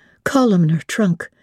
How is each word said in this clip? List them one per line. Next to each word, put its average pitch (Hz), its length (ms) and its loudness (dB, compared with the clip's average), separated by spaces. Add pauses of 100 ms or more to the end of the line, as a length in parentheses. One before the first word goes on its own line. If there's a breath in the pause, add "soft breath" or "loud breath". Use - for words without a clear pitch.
(240 soft breath)
columnar 180 640 0
trunk, - 460 -4 (120 soft breath)